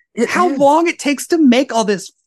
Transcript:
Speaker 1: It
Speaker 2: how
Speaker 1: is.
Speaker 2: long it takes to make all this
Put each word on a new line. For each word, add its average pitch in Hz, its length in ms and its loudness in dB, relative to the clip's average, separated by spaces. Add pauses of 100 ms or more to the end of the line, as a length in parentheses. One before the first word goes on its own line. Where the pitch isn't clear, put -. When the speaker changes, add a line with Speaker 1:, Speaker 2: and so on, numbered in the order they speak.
(140)
Speaker 1:
It 220 140 -4
Speaker 2:
how - 220 0
Speaker 1:
is. 277 80 -4
Speaker 2:
long 294 280 2
it - 140 -6
takes 277 280 -4
to 349 100 0
make 254 360 2
all 226 80 0
this 196 300 -6 (140)